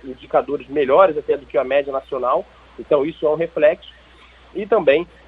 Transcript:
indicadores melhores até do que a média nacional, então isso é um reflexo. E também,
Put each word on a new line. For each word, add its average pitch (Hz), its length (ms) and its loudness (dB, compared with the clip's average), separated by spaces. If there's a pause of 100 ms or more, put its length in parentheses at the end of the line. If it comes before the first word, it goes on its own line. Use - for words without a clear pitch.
indicadores 135 640 -6
melhores 147 480 2
até 147 220 -4
do 135 80 -16
que - 120 -6
a 135 60 2
média 139 300 -2
nacional, 135 500 -4 (360)
então 139 260 0
isso 160 220 -4
é - 20 2
um 156 60 0
reflexo. 165 540 0 (680)
E 208 100 -8
também, 170 400 2 (220)